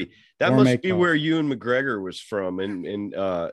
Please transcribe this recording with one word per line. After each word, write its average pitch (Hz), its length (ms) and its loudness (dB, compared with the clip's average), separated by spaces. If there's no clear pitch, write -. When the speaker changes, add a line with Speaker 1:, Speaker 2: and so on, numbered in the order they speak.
Speaker 1:
drinking. - 100 -20
Speaker 2:
That 160 80 4
Speaker 1:
Gourmet 131 240 6
Speaker 2:
must 123 100 0
be 185 100 0
where 175 200 2
Speaker 1:
coffee. 156 80 2
Speaker 2:
Ewan 156 300 0
McGregor 120 520 -2
was 90 160 -10
from 92 420 -4
in, 95 260 -6
in, 101 280 -6
uh, 92 380 -2